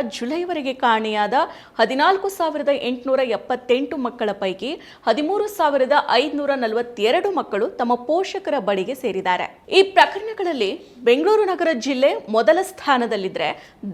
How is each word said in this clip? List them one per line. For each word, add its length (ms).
ಜುಲೈವರೆಗೆ 720
ಕಾಣೆಯಾದ 600
ಹದಿನಾಲ್ಕು 500
ಸಾವಿರದ 400
ಎಂಟುನೂರ 380
ಎಪ್ಪತ್ತೆಂಟು 760
ಮಕ್ಕಳ 360
ಪೈಕಿ 480
ಹದಿಮೂರು 420
ಸಾವಿರದ 440
ಐದುನೂರ 440
ನಲವತ್ತೆರಡು 760
ಮಕ್ಕಳು 380
ತಮ್ಮ 260
ಪೋಷಕರ 640
ಬಳಿಗೆ 360
ಸೇರಿದ್ದಾರೆ. 720
ಈ 140
ಪ್ರಕರಣಗಳಲ್ಲಿ 1120
ಬೆಂಗಳೂರು 480
ನಗರ 280
ಜಿಲ್ಲೆ 560
ಮೊದಲ 340
ಸ್ಥಾನದಲ್ಲಿದ್ರೆ, 1120